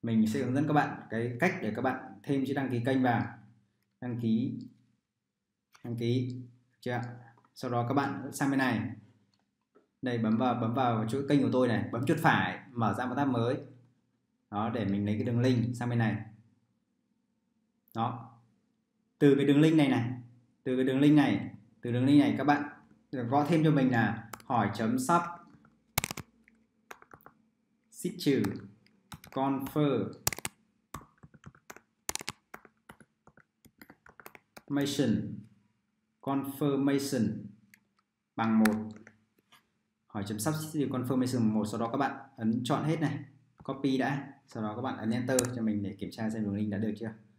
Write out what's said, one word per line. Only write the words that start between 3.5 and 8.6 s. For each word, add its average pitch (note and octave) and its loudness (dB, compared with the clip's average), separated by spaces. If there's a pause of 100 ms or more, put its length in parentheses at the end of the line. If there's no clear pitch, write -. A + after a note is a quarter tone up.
Đăng B2 -6
ký. A2+ 0 (1300)
Đăng A#2 -8
ký. A#2+ 0
Được - -16
chưa B2 -6
ạ? A#2+ -4 (520)
Sau B2+ -8
đó A#2+ 0
các C#3 0
bạn C#3 -2
sang C#3 0
bên C3+ 2
này. B2 2 (1200)